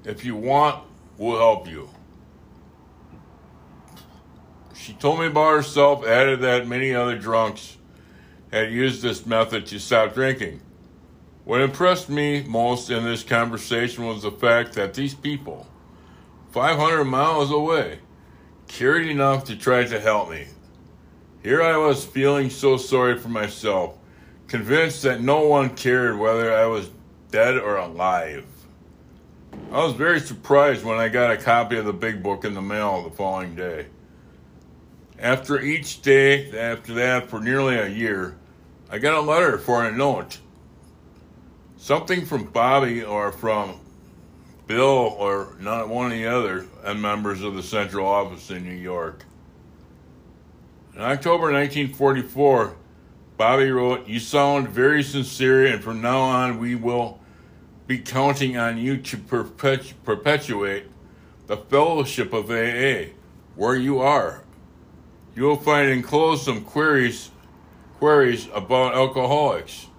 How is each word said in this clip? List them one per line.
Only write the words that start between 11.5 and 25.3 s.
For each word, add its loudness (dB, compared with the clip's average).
impressed 2
me -2
most -2
in -2
this -6
conversation -2
was -8
the -4
fact 2
that -4
these -4
people, -10
five 0
hundred 2
miles 2
away, 0
cared 2
enough 2
to -8
try 2
to -4
help 2
me. -12
Here 2
I 2
was 2
feeling 0
so 2
sorry 2
for -12
myself, -2
convinced 0
that 0
no 4